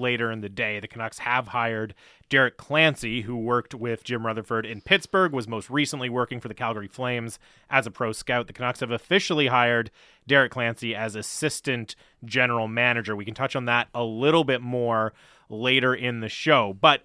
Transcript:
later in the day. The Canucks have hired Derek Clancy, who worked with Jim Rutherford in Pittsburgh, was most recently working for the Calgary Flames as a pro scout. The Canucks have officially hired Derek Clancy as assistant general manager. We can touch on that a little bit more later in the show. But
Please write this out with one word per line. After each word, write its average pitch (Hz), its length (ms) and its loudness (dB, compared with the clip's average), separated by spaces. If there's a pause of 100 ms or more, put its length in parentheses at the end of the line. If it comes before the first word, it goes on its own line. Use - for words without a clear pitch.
later 117 300 0
in 110 100 -8
the 101 80 -8
day. 107 300 -4
The 104 80 -10
Canucks 113 320 -10
have 123 300 -2
hired 113 440 -2 (360)
Derek 131 280 4
Clancy, 139 640 0
who 117 160 -6
worked 120 380 -2
with 117 280 -6
Jim 117 220 -4
Rutherford 113 400 -4
in 110 160 -12
Pittsburgh, 185 500 2
was 123 160 -4
most 113 220 -8
recently 135 400 -2
working 120 300 -4
for 123 80 -10
the 107 80 -12
Calgary 110 320 -6
Flames 123 500 -6 (320)
as 135 160 2
a 110 60 -8
pro 113 200 -2
scout. 120 360 -2
The - 60 -18
Canucks 123 260 -4
have 123 100 -4
officially 151 560 2
hired 120 460 4 (340)
Derek 135 260 6
Clancy 120 440 -4
as 107 180 -4
assistant 120 800 -4 (300)
general 117 420 2
manager. 117 480 0
We 101 100 -6
can 110 100 -8
touch 131 200 -2
on 127 100 -4
that 120 280 2
a 120 100 -2
little 135 400 4
bit 127 180 0
more 120 520 0 (360)
later 127 440 4
in 120 280 -4
the 113 80 -6
show. 123 500 4
But 147 260 6